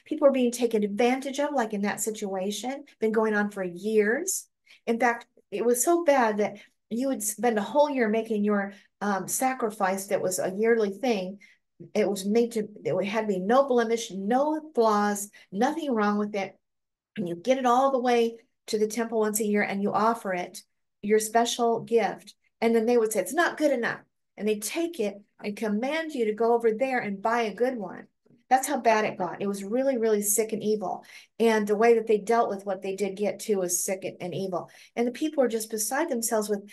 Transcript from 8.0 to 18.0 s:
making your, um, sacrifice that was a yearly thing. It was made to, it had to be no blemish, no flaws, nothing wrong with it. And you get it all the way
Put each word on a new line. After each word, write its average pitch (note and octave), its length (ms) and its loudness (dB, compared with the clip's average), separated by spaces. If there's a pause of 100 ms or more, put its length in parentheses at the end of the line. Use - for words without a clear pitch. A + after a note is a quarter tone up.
making A3 340 0
your, G3+ 300 0 (280)
um, G3 280 -2
sacrifice G#3 760 -2
that - 160 -2
was F#3 180 -2
a F#3 180 -2
yearly A3+ 320 2
thing. G3 480 -2 (560)
It G#3 140 2
was F#3+ 160 -4
made A#3 280 2
to, G#3+ 160 -4 (160)
it F3+ 220 0
had G#3+ 160 -2
to G#3 120 0
be F3+ 60 -2
no B3 260 4
blemish, A#3 440 0
no B3+ 640 -2
flaws, G#3 560 2 (200)
nothing C#4+ 420 -2
wrong G#3 260 2
with G#3 160 -4
it. G3 220 -6 (600)
And F3+ 120 -4
you E3+ 60 -4
get A#3 240 0
it B3+ 80 -2
all B3+ 240 4
the C4+ 80 0
way A#3 380 2 (320)